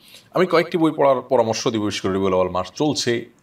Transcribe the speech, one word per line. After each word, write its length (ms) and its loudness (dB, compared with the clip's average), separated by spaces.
আমি 120 2
কয়েকটি 320 0
বই 180 2
পড়ার 260 2
পরামর্শ 460 0
দিব, 160 0
বিশেষ 160 -4
করে 120 -2
রবিউল 200 0
আউয়াল 160 2
মাস 260 -6
চলছে, 560 -2